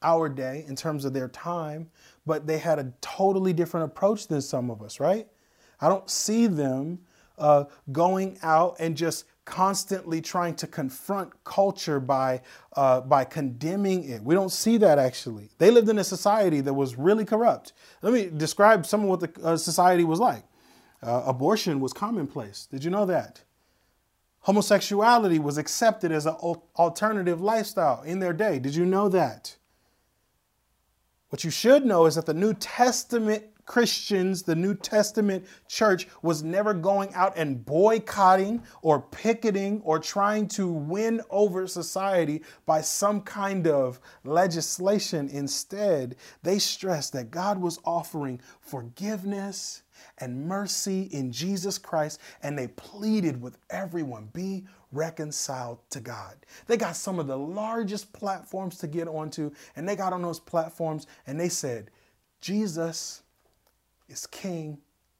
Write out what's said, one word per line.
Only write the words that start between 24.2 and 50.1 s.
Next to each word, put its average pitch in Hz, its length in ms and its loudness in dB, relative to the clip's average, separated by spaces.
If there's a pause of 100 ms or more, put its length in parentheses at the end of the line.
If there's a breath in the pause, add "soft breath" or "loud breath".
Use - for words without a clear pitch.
Homosexuality 208 1000 4
was 147 200 -2
accepted 214 520 0
as 151 140 0
an 156 180 0
al-, 165 220 -6 (120)
alternative 175 680 0
lifestyle 190 600 0
in 180 180 -6
their 175 120 0
day. 170 260 0
Did 135 160 -4
you 175 120 2
know 190 240 2
that? 160 460 0 (1700)
What - 160 -8
you 160 60 -2
should 269 340 6
know 175 220 6
is 151 80 4
that 160 100 -2
the 160 80 -2
New 196 220 2
Testament 226 880 0 (220)
Christians, 190 760 0
the 165 120 0
New 190 200 0
Testament 202 720 0 (240 loud breath)
church, 190 400 2 (140)
was 160 200 0
never 196 300 0
going 190 420 0
out 185 220 2
and 139 280 -2
boycotting 196 960 4 (180 loud breath)
or 147 200 4
picketing 208 840 -2
or 156 140 2
trying 202 500 -2
to 185 220 -2
win 196 580 -2
over 185 380 0
society 170 760 -2 (220 loud breath)
by 156 160 2
some 202 400 0
kind 196 460 -4
of 135 340 2 (240 loud breath)
legislation. 170 1040 0
Instead, 143 880 -4 (260 loud breath)
they 190 160 0
stressed 180 540 -4
that 120 180 -8
God 190 280 -2
was 175 260 -4
offering 156 560 -6 (200 loud breath)
forgiveness 196 1200 -8 (360 soft breath)